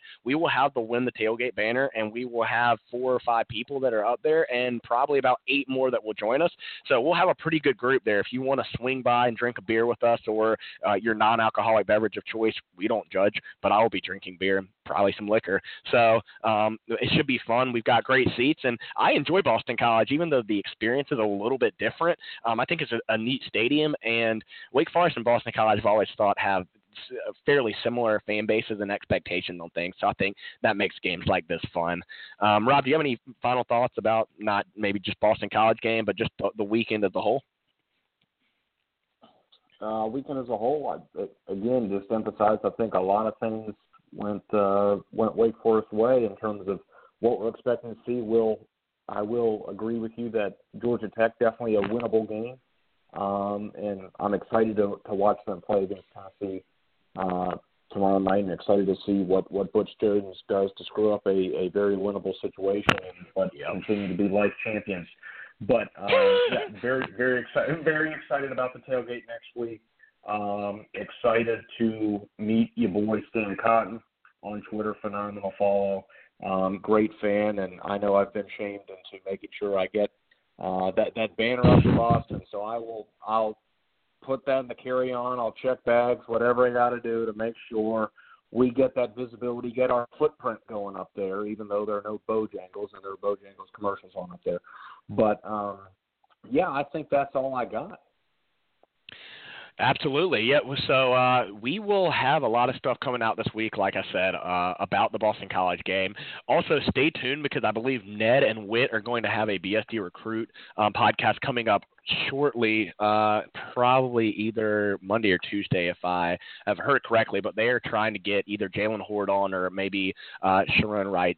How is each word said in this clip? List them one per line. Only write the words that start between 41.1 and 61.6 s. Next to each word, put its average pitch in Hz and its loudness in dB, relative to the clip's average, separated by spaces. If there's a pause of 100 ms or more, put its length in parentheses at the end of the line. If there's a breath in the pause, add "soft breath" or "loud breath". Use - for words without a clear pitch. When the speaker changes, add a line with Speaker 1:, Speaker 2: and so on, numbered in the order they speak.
Speaker 2:
I, - -8
again, 110 0
just 98 -4
emphasize, 107 0
I 101 2
think 110 -2
a 92 2
lot 101 2
of 107 -4
things 110 -6 (400)
went, 104 -6 (120)
uh, 101 4 (160)
went 110 0
Wake 113 4
Forest 110 2
way 117 4
in 98 -2
terms 104 -6
of 95 -2 (400 soft breath)
what 113 2
we're 110 -2
expecting 117 -4
to - -20
see. 123 -4
We'll, 110 2 (500)
I 101 -6
will 110 0
agree 110 -6
with 110 -6
you 120 -6
that 107 -2 (240)
Georgia 113 -2
Tech, 113 2
definitely 113 0
a 101 4
winnable 110 0
game. 113 -8 (560)
Um, 101 -4
and 95 -8 (100)
I'm 101 -2
excited 110 0
to, 101 0
to 107 -6
watch 101 2
them 95 -8
play 101 0
against 92 -8 (100)
Tennessee, 95 -10 (540)
uh, 92 -2 (360)
tomorrow 98 4
night, 98 2
and 95 -4
excited 101 2
to 95 2
see 98 2
what, 92 0
what 95 -4
Butch 104 2 (100)
Jones 101 0 (120)
does 98 2
to - -14
screw 107 0
up 101 -2
a, 98 2
a 92 0